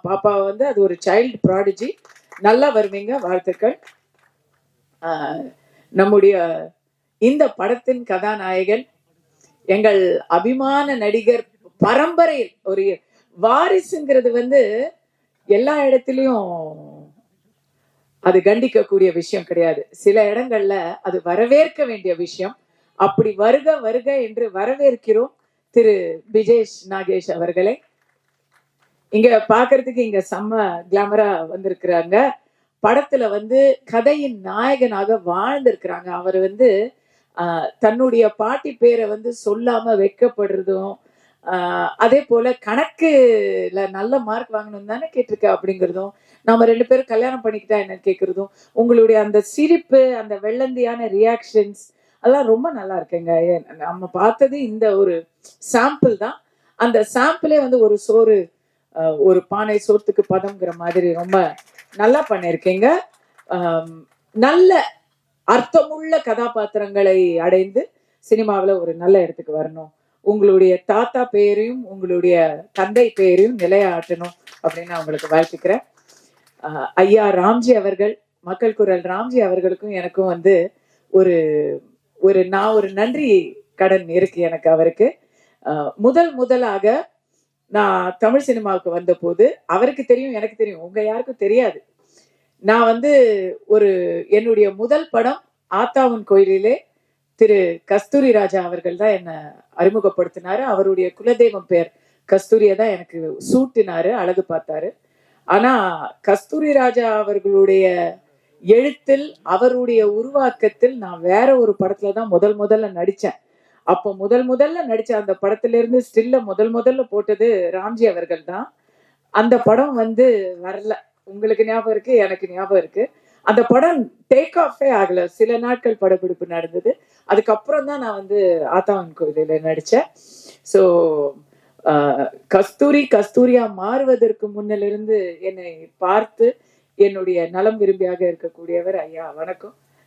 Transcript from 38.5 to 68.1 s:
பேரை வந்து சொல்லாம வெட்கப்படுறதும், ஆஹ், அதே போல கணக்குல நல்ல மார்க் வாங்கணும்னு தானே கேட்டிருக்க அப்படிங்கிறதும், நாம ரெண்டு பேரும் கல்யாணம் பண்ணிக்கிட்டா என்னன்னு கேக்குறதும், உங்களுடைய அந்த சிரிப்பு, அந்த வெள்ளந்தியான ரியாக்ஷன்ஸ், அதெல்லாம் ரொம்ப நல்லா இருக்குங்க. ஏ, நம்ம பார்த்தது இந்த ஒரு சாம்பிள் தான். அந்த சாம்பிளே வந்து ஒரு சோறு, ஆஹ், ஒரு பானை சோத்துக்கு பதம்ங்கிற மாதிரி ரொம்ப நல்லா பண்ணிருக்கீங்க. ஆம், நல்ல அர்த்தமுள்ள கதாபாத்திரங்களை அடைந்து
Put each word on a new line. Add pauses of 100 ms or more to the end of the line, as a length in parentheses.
பேரை
வந்து (100)
சொல்லாம
வெட்கப்படுறதும், (520)
ஆஹ்,
அதே
போல
கணக்குல
நல்ல
மார்க்
வாங்கணும்னு
தானே
கேட்டிருக்க
அப்படிங்கிறதும், (360)
நாம
ரெண்டு
பேரும்
கல்யாணம்
பண்ணிக்கிட்டா
என்னன்னு
கேக்குறதும், (220)
உங்களுடைய
அந்த
சிரிப்பு,
அந்த
வெள்ளந்தியான
ரியாக்ஷன்ஸ், (380)
அதெல்லாம்
ரொம்ப
நல்லா
இருக்குங்க. (100)
ஏ, (140)
நம்ம
பார்த்தது
இந்த
ஒரு (580)
சாம்பிள்
தான். (400)
அந்த
சாம்பிளே
வந்து
ஒரு
சோறு, (580)
ஆஹ்,
ஒரு
பானை
சோத்துக்கு
பதம்ங்கிற
மாதிரி
ரொம்ப (400)
நல்லா
பண்ணிருக்கீங்க. (600)
ஆம், (280)
நல்ல (640)
அர்த்தமுள்ள
கதாபாத்திரங்களை
அடைந்து (400)